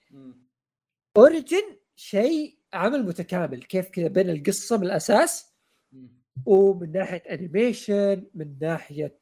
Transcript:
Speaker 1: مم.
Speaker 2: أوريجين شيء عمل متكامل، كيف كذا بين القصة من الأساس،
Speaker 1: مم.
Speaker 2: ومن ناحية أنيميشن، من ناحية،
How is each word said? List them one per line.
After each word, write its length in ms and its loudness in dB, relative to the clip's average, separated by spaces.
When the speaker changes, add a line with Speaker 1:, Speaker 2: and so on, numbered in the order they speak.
Speaker 1:
مم. 360 -20
Speaker 2:
أوريجين 640 4
شيء 640 -2
عمل 340 -2
متكامل، 560 -6
كيف 280 -6
كذا 180 -4
بين 220 0
القصة 460 -2
من 80 -2
الأساس، 720 0
Speaker 1:
مم. 280 -20
Speaker 2:
ومن 460 4
ناحية 380 -6
أنيميشن، 1040 -2
من 260 -14
ناحية، 600 -6